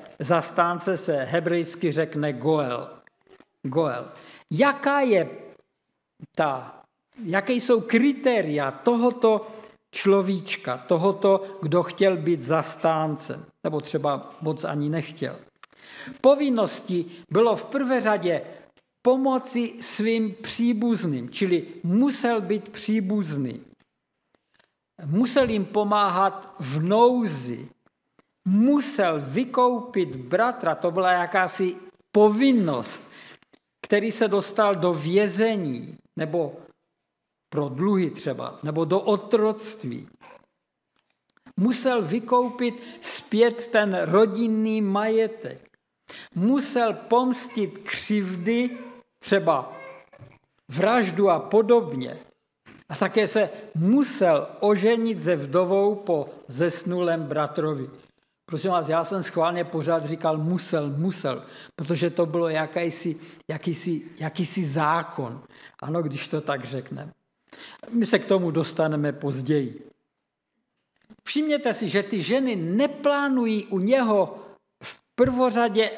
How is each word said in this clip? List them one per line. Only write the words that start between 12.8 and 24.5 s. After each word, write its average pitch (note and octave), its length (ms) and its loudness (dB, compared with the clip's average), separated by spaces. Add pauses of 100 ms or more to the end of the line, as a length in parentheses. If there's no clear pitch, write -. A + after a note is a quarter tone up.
nebo D#3 160 -4
třeba C#3+ 600 -4
moc D#3 240 -4
ani D3 240 -4
nechtěl? D3+ 500 -6 (840)
Povinnosti A#3+ 840 2 (260)
bylo G#3+ 260 4
v - 80 -8
prvé C4 360 -2
řadě F3+ 460 0 (560)
pomoci B3+ 800 0
svým A3 520 0
příbuzným, G#3 960 -2
čili F3 360 0 (160)
musel A#3 580 2
být G3+ 280 -4
příbuzný. F#3 960 -2 (1400)